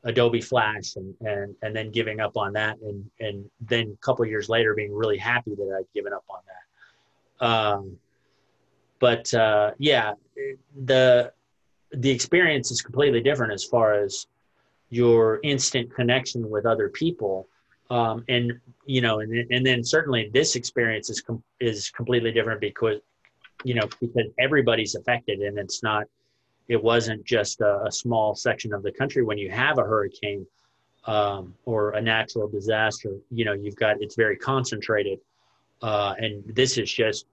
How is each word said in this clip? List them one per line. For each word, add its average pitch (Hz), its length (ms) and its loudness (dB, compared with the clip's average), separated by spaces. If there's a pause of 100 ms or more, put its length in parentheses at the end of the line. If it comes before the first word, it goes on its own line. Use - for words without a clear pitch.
Adobe 117 360 4
Flash, 107 560 -2
and, 95 260 -12
and, 101 400 -6
and 107 120 -8
then 110 160 -6
giving 110 300 -2
up 104 160 -4
on 101 160 -2
that, 107 280 -2
and, 101 380 -10
and 101 320 -10 (100)
then 110 400 -2
a - 40 -18
couple 131 200 0
of 110 60 -4
years 107 180 -4
later 113 260 2
being 104 200 -4
really 107 240 0
happy 117 360 -2
that 95 220 -4
I'd 95 180 -8
given 101 180 -6
up 95 160 -10
on 95 180 -16
that. - 1000 -12
Um, 104 500 0 (1040)
but, 120 340 2
uh, 107 440 4
yeah, 127 340 2 (720)
the, 127 480 6 (600)
the 135 180 2
experience 151 600 2
is 120 120 -4
completely 123 380 2
different 123 320 2
as 98 120 -6
far 110 300 4
as 104 320 -2 (640)
your 117 520 6
instant 131 500 -2
connection 123 560 0
with 107 180 -2
other 110 220 2
people. 101 600 -4 (420)
Um, 117 380 -2
and, 120 320 -2 (260)
you 131 140 0
know, 110 200 0
and, 110 120 -6 (180)
and 127 160 2
then 123 160 2
certainly 123 500 0
this 151 220 2
experience 117 560 -2
is 104 100 -8
com-, 117 220 -8 (160)
is 107 320 -2
completely 120 400 0
different 113 300 0
because, 107 400 -2 (600)
you 123 120 -2
know, 107 140 0 (120)
because 117 260 0 (120)
everybody's 123 560 2
affected, 110 460 -4
and 101 180 -4
it's 98 240 -8
not, 107 240 0 (640)
it 113 140 2
wasn't 113 420 2
just 107 360 -2
a, 104 240 2
a - 80 -4
small 110 420 0
section 113 380 -4
of 101 100 -6
the 98 80 -4
country. 135 320 -2
When 110 140 0
you 98 140 -6
have 131 280 0
a 113 40 2
hurricane, 101 640 -2 (580)
um, 101 500 -2 (120)
or 107 240 0
a 107 100 -2
natural 110 480 0
disaster, 107 680 -2 (140)
you 117 140 -2
know, 107 80 -2
you've 101 240 -6
got, 107 240 2
it's 104 140 -8
very 107 220 2
concentrated. 107 840 -2 (640)
Uh, 104 360 0
and 104 280 -6
this 127 320 2
is 101 120 -4
just 110 420 -2